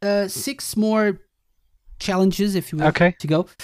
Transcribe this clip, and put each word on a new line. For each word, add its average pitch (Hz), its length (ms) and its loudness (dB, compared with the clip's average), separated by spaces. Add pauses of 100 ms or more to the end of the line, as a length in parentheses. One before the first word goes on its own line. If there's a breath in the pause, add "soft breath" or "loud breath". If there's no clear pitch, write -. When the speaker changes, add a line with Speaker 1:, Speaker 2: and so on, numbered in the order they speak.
Speaker 1:
uh, 202 280 0
six - 480 -8
more 214 420 0 (800)
challenges, 196 560 2
if - 160 -4
you 160 60 -6
will, 151 100 2
Speaker 2:
Okay. 175 320 2
Speaker 1:
to - 80 -8
go. 156 200 0 (160 loud breath)